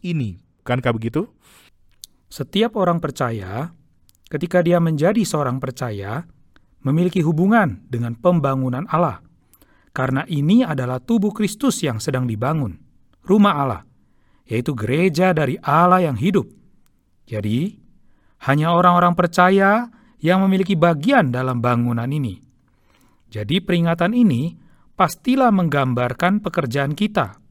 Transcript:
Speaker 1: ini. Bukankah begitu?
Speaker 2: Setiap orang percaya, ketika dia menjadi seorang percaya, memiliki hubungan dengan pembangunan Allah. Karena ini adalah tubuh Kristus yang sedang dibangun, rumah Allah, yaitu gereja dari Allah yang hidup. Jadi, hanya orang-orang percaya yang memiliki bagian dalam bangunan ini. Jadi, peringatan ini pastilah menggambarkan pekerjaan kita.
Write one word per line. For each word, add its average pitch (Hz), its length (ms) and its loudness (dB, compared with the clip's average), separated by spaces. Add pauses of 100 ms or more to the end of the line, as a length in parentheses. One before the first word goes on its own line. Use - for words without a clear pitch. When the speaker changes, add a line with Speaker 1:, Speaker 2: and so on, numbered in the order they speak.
Speaker 1:
ini. 135 320 -4 (260)
Bukankah 123 300 -2
begitu? 113 320 -4 (1040)
Speaker 2:
Setiap 214 480 -4
orang 175 240 0
percaya, 117 720 -6 (560)
ketika 170 320 -2
dia 170 160 4
menjadi 170 480 2
seorang 135 320 -2
percaya, 120 720 -8 (560)
memiliki 165 400 0
hubungan 170 640 2
dengan 117 240 -4
pembangunan 135 800 0
Allah. 160 320 -2 (720)
Karena 131 320 -2
ini 170 340 2
adalah 127 380 -4
tubuh 214 320 0
Kristus 214 480 -2
yang 123 180 -2
sedang 127 300 -2
dibangun, 117 480 -4 (480)
rumah 202 320 4
Allah, 131 260 -2 (600)
yaitu 123 320 -4
gereja 160 560 0
dari 147 320 -2
Allah 175 400 4
yang 127 160 -2
hidup. 170 240 0 (800)
Jadi, 110 480 -4 (720)
hanya 156 320 2
orang-orang 175 400 4
percaya 196 720 2 (320)
yang 185 240 2
memiliki 190 320 2
bagian 165 560 2
dalam 123 320 -2
bangunan 120 480 0
ini. 131 320 -6 (880)
Jadi, 113 320 -4
peringatan 170 480 0
ini 170 560 0 (300)
pastilah 247 560 2
menggambarkan 143 880 0
pekerjaan 143 560 -4
kita. 196 400 -2 (120)